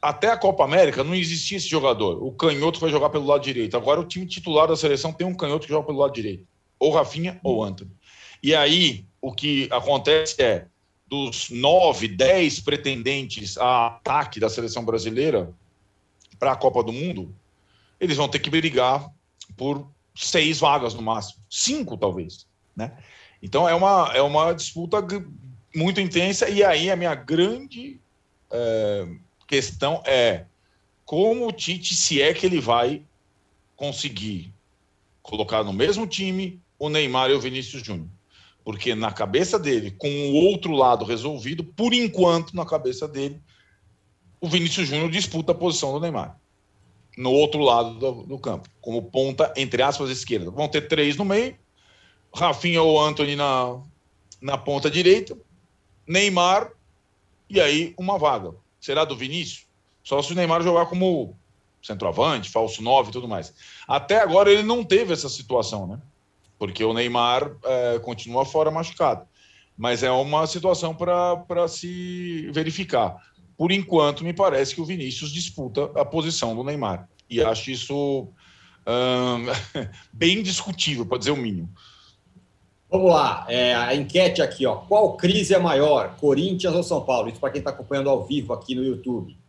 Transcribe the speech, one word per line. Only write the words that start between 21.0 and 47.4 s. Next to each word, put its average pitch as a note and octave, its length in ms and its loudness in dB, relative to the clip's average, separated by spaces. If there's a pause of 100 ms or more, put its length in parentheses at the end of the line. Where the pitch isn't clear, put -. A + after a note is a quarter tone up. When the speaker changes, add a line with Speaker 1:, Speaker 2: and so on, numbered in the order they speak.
Speaker 1:
máximo. A2 480 -6
Cinco, B3 480 -4
talvez, F#2 480 -4 (300)
né? A2+ 200 -8 (460)
Então, C#3 260 2
é E3 60 4
uma, F3+ 400 4
é B2+ 80 4
uma D3+ 320 2
disputa E3+ 480 -4
gr-, F#3 240 -8 (500)
muito F3 240 0
intensa. F#3 500 0
E G3+ 140 4
aí, F3 280 4
a F#3 40 2
minha E3+ 200 -2
grande, G3 840 -2 (520)
é, A2 560 -2 (400)
questão C#3+ 580 -2
é A#2 400 2 (600)
como A3+ 420 0
o G#3+ 40 -4
Tite, F3+ 440 -6
se C#3+ 260 0
é D#3 120 4
que E3 120 -4
ele F3+ 140 2
vai A#2+ 420 0 (720)
conseguir G#2 800 -8 (680)
colocar A2 420 -2
no G2 100 -4
mesmo F#3+ 340 0
time F#3 520 -6 (200)
o D3+ 100 -4
Neymar C3 400 0
e C3+ 40 6
o C#3 60 2
Vinícius C3 440 -8
Júnior. F2+ 240 -10 (560)
Porque A2 300 -4
na A2 180 -2
cabeça C3+ 460 0
dele, A#2+ 340 -2
com C#3+ 180 -6
o C#3+ 240 -2
outro F3 400 2
lado B2 320 4
resolvido, C3 580 -6
por A3+ 300 -2
enquanto, F3+ 640 2
na E3+ 100 -4
cabeça D3+ 420 -4
dele, C#3 340 -8 (1000)
o F3 60 -6
Vinícius E3+ 400 0
Júnior D3+ 220 -2
disputa E3 440 -2
a - 20 2
posição D3+ 380 -2
do D3 60 -4
Neymar. D3+ 380 -6 (800)
No B2+ 140 0
outro D3+ 300 4